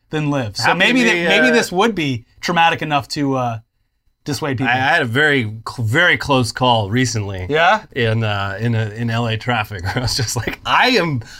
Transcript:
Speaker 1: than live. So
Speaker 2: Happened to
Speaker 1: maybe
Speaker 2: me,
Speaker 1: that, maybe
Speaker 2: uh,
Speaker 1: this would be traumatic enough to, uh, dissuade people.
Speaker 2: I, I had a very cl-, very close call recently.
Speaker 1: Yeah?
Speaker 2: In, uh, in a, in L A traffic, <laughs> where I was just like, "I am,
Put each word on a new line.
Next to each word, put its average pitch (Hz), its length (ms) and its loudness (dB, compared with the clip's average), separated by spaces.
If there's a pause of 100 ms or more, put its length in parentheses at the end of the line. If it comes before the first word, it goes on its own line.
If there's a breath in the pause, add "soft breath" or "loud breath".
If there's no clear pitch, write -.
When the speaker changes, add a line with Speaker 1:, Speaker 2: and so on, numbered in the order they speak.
Speaker 1:
than 151 200 -2
live. 123 260 -2
So - 80 -6
Speaker 2:
Happened 175 180 2
to 202 60 4
Speaker 1:
maybe 247 160 4
Speaker 2:
me, 196 200 2
Speaker 1:
that, 175 60 2
maybe 214 200 4
Speaker 2:
uh, - 20 2
Speaker 1:
this 233 200 2
would 233 240 2
be 139 300 -2 (160)
traumatic 165 400 2
enough 147 280 -2
to, 139 260 -2
uh, 120 240 -4 (640)
dissuade 143 320 -4
people. 127 140 0
Speaker 2:
I, 123 40 4
I 135 180 2
had 170 80 4
a 139 40 0
very 139 380 2 (240)
cl-, - 180 -6
very 156 320 2
close 127 360 0
call 117 360 2
recently. 104 600 -2
Speaker 1:
Yeah? 156 420 2
Speaker 2:
In, 113 320 0
uh, 98 380 -4
in 117 140 0
a, 110 160 -2
in 117 180 -4
L 117 180 -2
A 110 100 -2
traffic, 107 460 -4
<laughs> - 0 -
where 98 140 -4
I 127 40 -4
was 127 140 -2
just - 200 -4
like, - 300 -6
"I 160 260 4
am, 170 300 0 (180 loud breath)